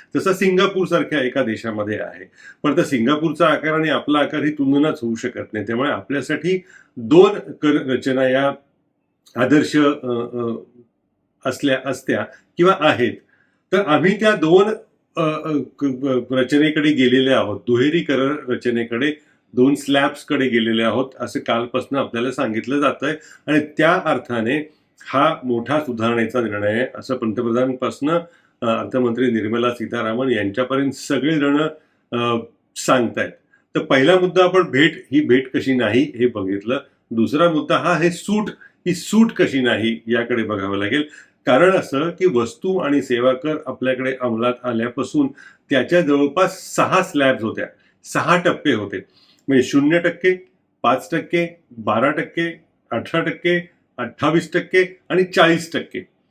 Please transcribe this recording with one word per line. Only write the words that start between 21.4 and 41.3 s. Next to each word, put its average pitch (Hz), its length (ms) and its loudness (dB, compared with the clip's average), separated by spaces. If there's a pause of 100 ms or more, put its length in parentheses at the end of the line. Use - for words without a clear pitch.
कालपासनं 123 580 -2
आपल्याला 123 340 -4
सांगितलं 113 480 -4
जातंय. 147 360 -2 (300)
आणि 147 140 2 (180)
त्या 160 140 4 (120)
अर्थाने 127 680 -4 (360)
हा 156 360 2
मोठा 123 360 -2
सुधारणेचा 117 600 -2
निर्णय 104 320 -2
आहे, 123 220 0
असं 120 220 -8
पंतप्रधानांपासनं, 120 1000 -2 (440)
अ, 120 40 -2
अर्थमंत्री 117 640 0
निर्मला 113 400 0
सीतारामन 117 600 -4
यांच्यापर्यंत 123 640 -2
सगळेजण, 143 680 0 (520)
अ, 120 240 0 (400)
सांगतायत. 117 540 0 (440)
तर 160 60 0
पहिला 170 380 4
मुद्दा 180 260 4
आपण 175 260 2
भेट, 151 220 2 (200)
ही 151 80 4
भेट 127 340 2
कशी 131 200 0
नाही 123 400 0
हे 117 120 0
बघितलं. 104 540 -4 (300)
दुसरा 131 400 2
मुद्दा 156 260 0
हा, 160 200 0
हे 170 140 2
सूट, 208 380 -4 (380)
ही 175 80 0
सूट 226 380 2
कशी 139 280 0
नाही 113 460 0
याकडे 117 360 0
बघावं 98 360 -4
लागेल. 113 240 -2 (440)